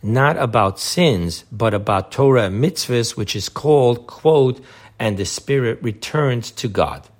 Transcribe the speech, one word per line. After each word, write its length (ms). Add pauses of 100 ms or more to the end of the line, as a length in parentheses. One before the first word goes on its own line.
not 340
about 420
sins, 720
but 220
about 380
Torah 340
and 180
mitzvahs, 540
which 180
is 140
called, 580
quote, 520 (400)
"And 180
the 80
spirit 560
returns 680
to 160
God" 400 (120)